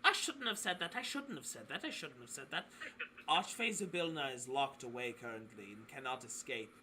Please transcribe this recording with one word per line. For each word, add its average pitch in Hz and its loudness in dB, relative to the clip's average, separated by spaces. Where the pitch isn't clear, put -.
I 381 10
shouldn't - 0
have 214 2
said 185 0
that, 170 -2
I 247 0
shouldn't 247 -4
have 127 -8
said 110 -8
that, 160 -4
I 311 -2
shouldn't 135 -6
have 120 -14
said 139 -8
that. 180 -2
Ashfei 190 6
Zabilna 165 2
is 120 -6
locked 135 4
away 123 -2
currently 110 -8
and 110 -14
cannot 127 -4
escape. 113 -4